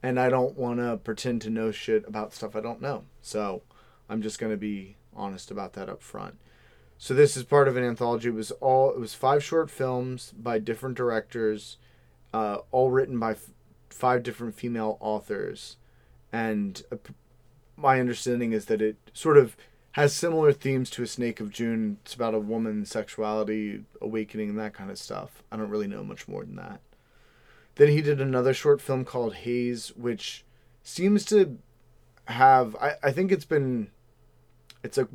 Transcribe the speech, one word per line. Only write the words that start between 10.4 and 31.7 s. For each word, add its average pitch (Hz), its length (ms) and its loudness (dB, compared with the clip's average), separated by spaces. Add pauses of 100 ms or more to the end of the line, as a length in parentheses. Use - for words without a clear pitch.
different 117 380 -6
directors, 113 800 -2 (560)
uh, 107 260 -2 (120)
all 131 200 4
written 131 280 2
by 113 140 0
f-, - 180 -10 (400)
five 127 320 2
different 117 320 -8
female 113 460 -4
authors. 104 760 -6 (560)
And, 107 580 -2
uh, - 120 -8
p-, - 100 -20 (640)
my 135 240 4
understanding 120 520 -2
is 107 140 -2
that 110 140 0
it 110 160 0 (160)
sort 156 240 6
of 131 200 8 (360)
has 143 200 4
similar 160 400 4
themes 135 380 0
to - 120 -8
A 120 40 -4
Snake 120 340 -6
of 107 100 -6
June. 113 540 -2
It's - 100 -16
about 113 200 -2
a 110 60 2
woman's 107 500 -4
sexuality 107 960 -4 (160)
awakening 107 500 -6
and 104 80 -4
that 107 160 -8
kind 98 160 -12
of 95 80 -12
stuff. - 440 -12 (100)
I 110 40 -10
don't 107 140 -6
really 104 180 -2
know 101 160 -10
much 98 220 -14
more - 180 -10
than - 120 -14
that. 50 240 -14 (960)
Then 143 120 10
he 147 140 4
did 147 180 2
another 131 340 2
short 143 260 4
film 131 240 -4
called 120 300 -4
Haze, 120 600 -4
which 120 480 -6 (380)
seems 202 440 2
to 180 320 4 (680)